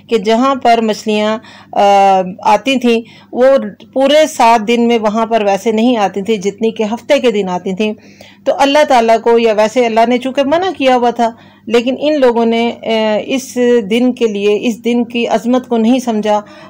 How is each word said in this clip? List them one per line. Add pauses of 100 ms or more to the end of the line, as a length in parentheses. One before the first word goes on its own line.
कि
जहाँ
पर
मछलियाँ, (320)
अ, (640)
आती
थीं (320)
वो (360)
पूरे
सात
दिन
में
वहाँ
पर
वैसे
नहीं
आती
थीं
जितनी
कि
हफ्ते
के
दिन
आती
थीं। (520)
तो
अल्लाह
ताला
को,
या
वैसे
अल्लाह
ने
चूँकि
मना
किया
हुआ
था, (340)
लेकिन
इन
लोगों
ने,
अ,
इस (300)
दिन
के
लिए,
इस
दिन
की
अजमत
को
नहीं
समझा (260)